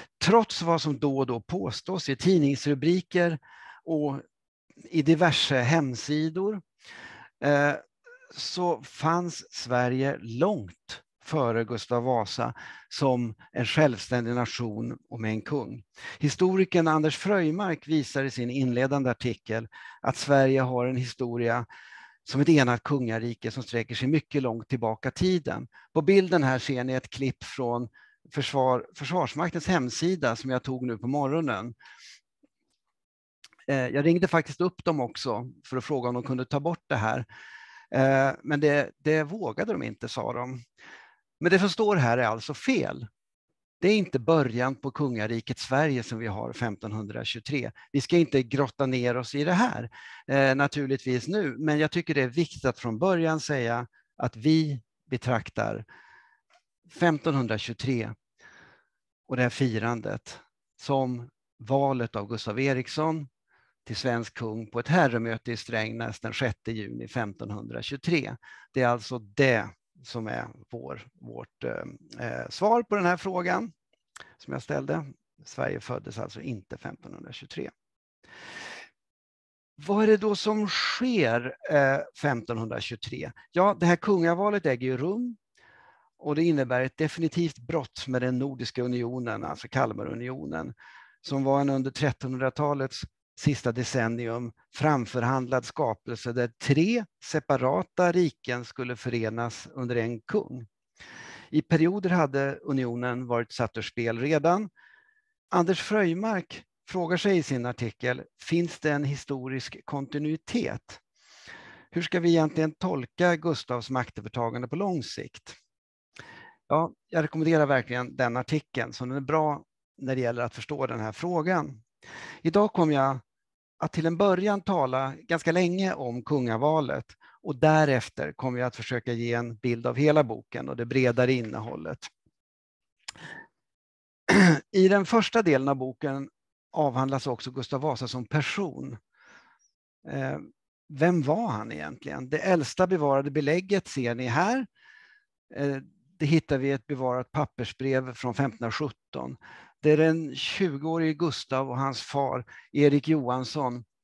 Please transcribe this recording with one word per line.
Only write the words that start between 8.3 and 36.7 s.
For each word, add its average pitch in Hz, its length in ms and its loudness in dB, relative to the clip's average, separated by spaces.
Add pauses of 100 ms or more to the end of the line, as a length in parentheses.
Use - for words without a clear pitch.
så 175 480 -2
fanns 170 680 -2
Sverige 123 680 0
långt 117 800 -4 (220)
före 117 400 0
Gustav 117 380 -2
Vasa 117 520 -2 (340)
som 123 460 0 (180)
en 117 140 -2
självständig 123 680 2
nation 117 640 -4 (120)
och 120 100 -10
med 110 100 -2
en 107 120 -4
kung. 123 400 -8 (360)
Historikern 185 720 2
Anders 156 280 2
Fröjmark 185 720 0
visar 143 360 0
i 135 60 -2
sin 123 200 -4
inledande 131 600 2
artikel 113 580 -4 (320)
att - 160 -2
Sverige 135 440 4
har 127 260 0
en 127 100 -2
historia 120 680 -2 (580)
som - 160 0
ett 143 80 6
enat 127 340 6
kungarike 117 680 -2
som 127 120 -6
sträcker 117 320 -4
sig 131 140 -2
mycket 147 340 2
långt 113 260 -4
tillbaka 113 400 -2
i - 40 -2
tiden. 170 560 -2 (240)
På 160 100 2
bilden 180 400 6
här 131 160 2
ser 123 260 -2
ni 131 80 -4
ett 127 180 -4
klipp 131 340 -4
från 120 440 -4 (460)
Försvar-, 131 600 2
Försvarsmaktens 170 760 -2
hemsida 147 680 0
som 131 140 -6
jag 127 120 0
tog 127 240 -6
nu 113 120 -4
på 120 80 -10
morgonen. 135 680 -2 (1900)
Eh, 135 220 0
jag 139 180 0
ringde 170 220 4
faktiskt 156 320 0
upp 180 240 -4
dem 160 160 0
också 120 500 -6 (160)
för 131 100 -6
att 123 80 -4
fråga 127 240 -2
om 123 60 -2
de 123 80 -4
kunde 127 220 -4
ta 143 160 -2
bort 160 260 -4